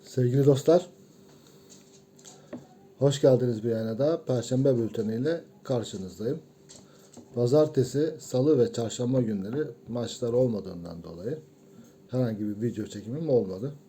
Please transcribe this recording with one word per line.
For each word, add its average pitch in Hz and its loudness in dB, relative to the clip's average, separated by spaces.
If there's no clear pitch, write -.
Sevgili 127 2
dostlar, 147 4
hoş 135 2
geldiniz 120 4
bir 117 0
yayına 113 -2
daha. 160 0
Perşembe 127 0
bülteniyle 113 -2
karşınızdayım. 104 -4
Pazartesi, 143 2
salı 139 2
ve 113 4
çarşamba 123 -2
günleri 110 -2
maçlar 117 -6
olmadığından 90 -2
dolayı 87 -10
herhangi 120 -2
bir 104 -6
video 107 -4
çekimim 120 -8
olmadı. 110 0